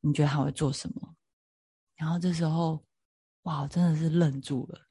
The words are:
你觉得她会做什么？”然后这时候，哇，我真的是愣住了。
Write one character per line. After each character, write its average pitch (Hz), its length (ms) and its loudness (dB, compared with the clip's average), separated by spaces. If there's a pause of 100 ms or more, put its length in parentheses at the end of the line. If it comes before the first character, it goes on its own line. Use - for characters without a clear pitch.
你 147 140 2
觉 151 80 2
得 147 80 4
她 147 80 -2
会 139 120 0
做 135 220 -2
什 - 220 -8
么？” - 200 -12 (800)
然 160 160 -4
后 170 80 0
这 175 140 0
时 165 100 -2
候， 160 400 0 (600)
哇， 156 180 -4
我 143 80 -4
真 175 160 2
的 165 100 4
是 160 140 0
愣 156 320 2
住 131 280 -6
了。 - 120 -16 (100)